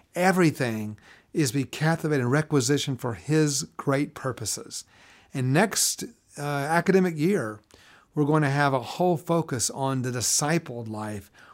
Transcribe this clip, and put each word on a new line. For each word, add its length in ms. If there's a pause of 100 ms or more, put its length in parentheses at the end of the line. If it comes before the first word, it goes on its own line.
(160)
everything 840 (360)
is 180
be 140
captivated 580
and 80
requisitioned 680
for 140
his 480 (120)
great 400
purposes. 720 (480)
And 180
next, 540 (320)
uh, 40
academic 760
year, 420 (540)
we're 120
going 180
to 60
have 240
a 60
whole 380
focus 520
on 320
the 100
discipled 800
life. 420 (220)